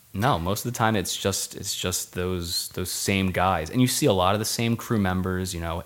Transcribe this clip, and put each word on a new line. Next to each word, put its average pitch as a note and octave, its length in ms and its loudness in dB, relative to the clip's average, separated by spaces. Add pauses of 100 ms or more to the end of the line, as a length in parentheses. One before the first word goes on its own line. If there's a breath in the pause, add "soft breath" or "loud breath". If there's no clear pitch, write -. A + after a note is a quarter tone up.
(140)
no, A2+ 240 0
most F2+ 280 -2
of A#2+ 60 -4
the - 60 -8
time A2 180 2
it's F#2 220 -2
just, - 380 -2
it's - 200 -8
just - 380 -4
those, F2+ 560 -2
those F#2 220 -6
same F#2+ 400 2
guys, F2 400 2
and B2+ 100 2
you B2+ 60 6
see B2+ 180 0
a B2+ 80 6
lot F#2 220 4
of G#2 40 0
the A2 60 -2
same A#2 320 0
crew A2+ 220 0
members. F#2 560 0
You E2+ 60 -6
know, E2+ 240 -4